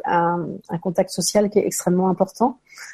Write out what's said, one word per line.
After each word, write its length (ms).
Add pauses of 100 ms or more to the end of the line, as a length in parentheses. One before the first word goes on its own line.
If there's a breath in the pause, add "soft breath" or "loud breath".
un, 420 (220)
un 100
contact 320
social 400
qui 80
est 80
extrêmement 420
important. 520 (340 loud breath)